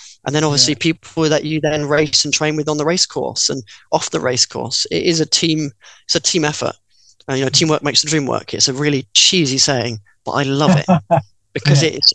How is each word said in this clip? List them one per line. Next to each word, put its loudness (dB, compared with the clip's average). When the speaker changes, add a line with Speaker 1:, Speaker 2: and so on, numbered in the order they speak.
Speaker 1:
And 0
then 2
obviously 2
Speaker 2:
Yeah. -6
Speaker 1:
people 0
that 0
you -4
then -2
race 2
and -6
train 0
with -4
on -2
the -2
race 0
course -4
and -6
off -2
the -4
race 0
course. -4
It -2
is 0
a -2
team, -2
it's -2
a 0
team 0
effort. -2
And, -2
you 0
know, 0
teamwork 2
makes 0
the -4
dream 0
work. -4
It's 0
a -2
really -2
cheesy 2
saying, 0
but -6
I 0
love 2
it 0
Speaker 2:
<laughs> -18
Speaker 1:
because 4
Speaker 2:
Yeah. 2
Speaker 1:
it, -6